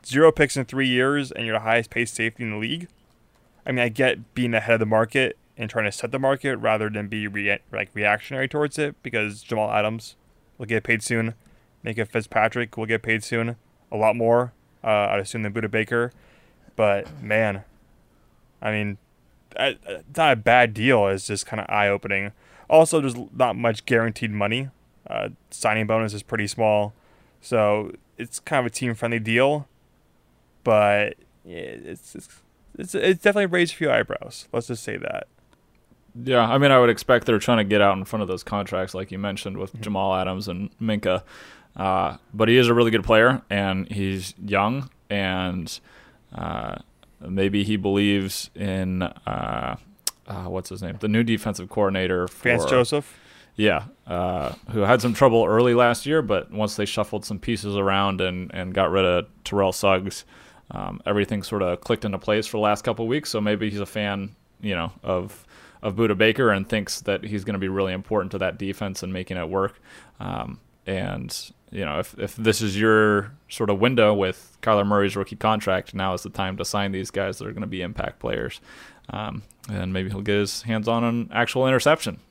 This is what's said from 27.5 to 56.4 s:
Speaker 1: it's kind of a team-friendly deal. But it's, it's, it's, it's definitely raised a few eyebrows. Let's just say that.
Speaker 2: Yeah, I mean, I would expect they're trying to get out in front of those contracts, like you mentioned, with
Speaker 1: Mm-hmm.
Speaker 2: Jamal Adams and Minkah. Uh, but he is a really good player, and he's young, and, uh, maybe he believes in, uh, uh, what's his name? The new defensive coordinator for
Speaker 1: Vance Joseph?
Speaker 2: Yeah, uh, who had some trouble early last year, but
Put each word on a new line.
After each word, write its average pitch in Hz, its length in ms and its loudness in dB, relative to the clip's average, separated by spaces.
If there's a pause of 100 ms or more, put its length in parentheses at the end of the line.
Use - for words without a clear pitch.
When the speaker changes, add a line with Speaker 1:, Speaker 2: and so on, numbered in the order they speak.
Speaker 1:
it's 120 200 -12
kind 143 200 -2
of 120 80 -2
a - 20 -2
team-friendly 117 520 -4
deal. 131 460 2 (960)
But 104 520 4 (300)
it's, 85 680 -14
it's, - 160 -16 (480)
it's, - 160 -10
it's 190 300 2
definitely 202 240 4
raised 175 260 0
a - 40 -16
few 151 140 0
eyebrows. - 600 -2
Let's 117 160 -4
just 117 160 -6
say 107 140 -8
that. - 300 -8 (880)
Speaker 2:
Yeah, 120 340 4
I 135 80 4
mean, 139 140 6
I 131 80 8
would 120 100 8
expect 117 360 2
they're 113 140 4
trying 120 200 4
to 104 40 2
get 101 180 4
out 98 160 6
in 95 80 -6
front 107 180 -6
of 92 40 -4
those 90 160 -4
contracts, 92 520 -4
like 95 160 -8
you 95 80 -10
mentioned, 98 380 -6
with 98 160 -10
Speaker 1:
Mm-hmm. 110 100 -14
Speaker 2:
Jamal 98 320 0
Adams 92 320 -2
and 92 220 -8 (100)
Minkah. 104 440 0 (520)
Uh, 92 420 -2 (160)
but 110 160 2
he 120 80 8
is 123 100 8
a 117 60 4
really 117 160 6
good 110 140 0
player, 113 380 6 (100)
and 98 400 0
he's 95 420 -4 (100)
young, 104 460 0 (220)
and, 92 680 -4 (540)
uh, 58 420 -8 (460)
maybe 98 420 0
he 107 140 0
believes 98 800 0
in, 92 480 -2
uh, - 720 -6 (520)
uh, 92 180 -10
what's 90 240 -8
his 92 120 -12
name? 95 180 -8
The 107 80 -4
new 110 160 4
defensive 107 460 -2
coordinator 92 580 0
for - 220 -16
Speaker 1:
Vance 120 160 2
Joseph? 131 480 0 (420)
Speaker 2:
Yeah, 104 300 2 (220)
uh, 90 460 -4 (180)
who 107 100 0
had 110 200 6
some 117 120 0
trouble 113 320 6
early 117 300 4
last 120 320 4
year, 156 160 2
but 101 280 -2